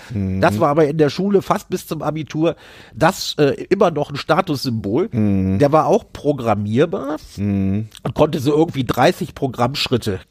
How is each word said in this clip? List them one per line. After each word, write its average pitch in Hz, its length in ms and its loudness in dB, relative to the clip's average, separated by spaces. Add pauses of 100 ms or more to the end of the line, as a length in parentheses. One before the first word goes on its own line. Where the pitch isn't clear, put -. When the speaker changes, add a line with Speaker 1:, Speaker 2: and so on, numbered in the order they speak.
(140)
Speaker 1:
Mhm. 95 280 -2
Speaker 2:
Das 113 180 2
war 143 100 2
aber 147 180 4
in 156 100 -2
der 147 120 4
Schule 190 320 0
fast - 280 -4
bis 180 180 -6
zum 156 140 -6
Abitur 156 540 -2 (400)
das, 156 420 0
äh, 143 140 4 (180)
immer 190 220 2
noch 147 180 -4
ein 143 60 -8
Statussymbol. 135 960 -2
Speaker 1:
Mhm. 98 480 2
Speaker 2:
Der 135 120 4
war 156 140 4
auch 180 260 2
programmierbar 127 1080 0 (200)
Speaker 1:
Mhm. 101 500 0 (160)
Speaker 2:
und - 120 -6
konnte 156 240 2
so 143 160 0
irgendwie 151 300 0
dreißig 156 500 0
Programmschritte 120 840 -2 (120)